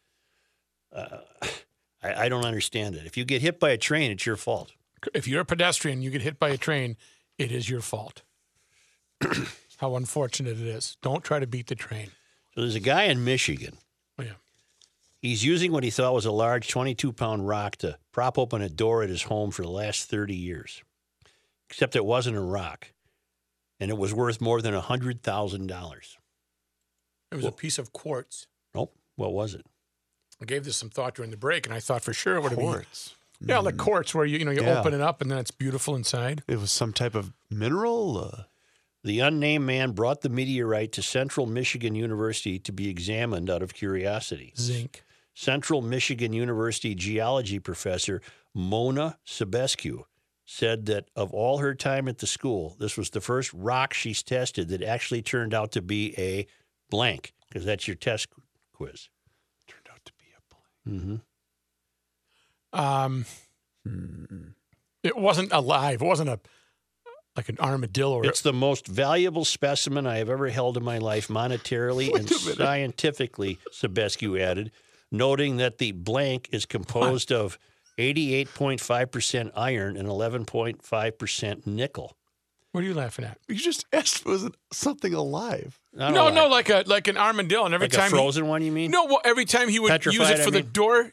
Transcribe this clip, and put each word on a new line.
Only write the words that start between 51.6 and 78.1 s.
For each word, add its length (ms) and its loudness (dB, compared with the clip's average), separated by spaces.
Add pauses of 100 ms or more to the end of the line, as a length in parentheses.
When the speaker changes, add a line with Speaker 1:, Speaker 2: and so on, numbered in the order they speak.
Speaker 1:
time 340 -2
at 100 -6
the 80 -8
school, 520 -4
this 200 -6
was 120 -4
the 120 -4
first 320 -2
rock 400 -2
she's 280 -4
tested 460 -2
that 140 -4
actually 400 -2
turned 320 -2
out 180 0
to 80 -2
be 380 -2
a 280 -2 (440)
blank, 420 0 (180)
'cause 140 -8
that's 240 -2
your 60 -4
test 320 -2 (480)
quiz. 340 -14 (580)
Speaker 3:
Turned 240 -20
out 140 -20
to 140 -20
be 80 -20 (100)
a 60 -20 (120)
blank. 480 -10
Speaker 1:
Mm-hmm. 140 -6 (1600)
Speaker 2:
Um, 520 0 (640)
Speaker 3:
Hmm. 600 -12 (540)
Speaker 2:
it 140 0
wasn't 360 4
alive. 500 2
It 40 2
wasn't 220 2
a, 100 -2 (1000)
like, 120 -4
an 100 -4
armadillo 580 0
or 100 2
Speaker 1:
It's 160 0
the 100 4
most 340 2
valuable 580 2
specimen 640 0
I 120 0
have 100 -2
ever 220 0
held 260 0
in 80 -2
my 140 -2
life 300 0
monetarily 840 0
Speaker 3:
<laughs> 0 -
Wait 40 6
Speaker 1:
and 140 0
Speaker 3:
a 100 4
minute. 180 -2
Speaker 1:
scientifically, 1000 0 (140)
Sebescu 680 0
added, 300 0 (400)
noting 460 2
that 220 0
the 140 0
blank 600 -2
is 140 -2
composed 640 0
of 260 0 (400)
eighty-eight 560 0